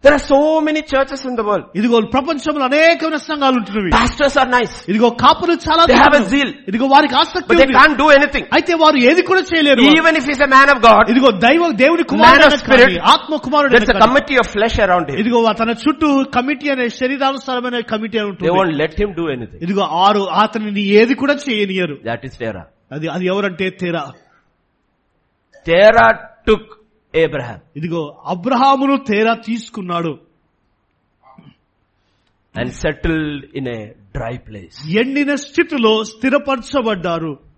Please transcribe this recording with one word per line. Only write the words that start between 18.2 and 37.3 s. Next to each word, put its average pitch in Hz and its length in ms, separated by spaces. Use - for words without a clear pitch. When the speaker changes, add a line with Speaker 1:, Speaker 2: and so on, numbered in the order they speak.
Speaker 1:
They 170 200
Speaker 2:
ఉంటుంది. - 20
Speaker 1:
won't 165 340
let 180 180
him 170 160
do 165 140
anything. 117 280
Speaker 2:
ఇదిగో 190 200
ఆరు 185 380
అతనిని 208 640
ఏది 208 320
కూడా 277 200
చేయనియరు. 190 560
Speaker 1:
That 117 240
is - 120
Terah. 98 240
Speaker 2:
అది, 151 160
అది 180 180
ఎవరంటే 185 440
తేరా. 170 420
Speaker 1:
Terah 208 460
took 214 120
Abraham 135 420
Speaker 2:
ఇదిగో 160 400
అబ్రహామును 262 680
తేరా 220 380
తీసుకున్నాడు. 185 840
Speaker 1:
and 123 100
settled 151 720
in 131 100
a 117 100
dry 117 140
place. 127 680
Speaker 2:
ఎండిన 269 340
స్థితిలో 233 680
స్థిరపరచబడ్డారు. 220 1300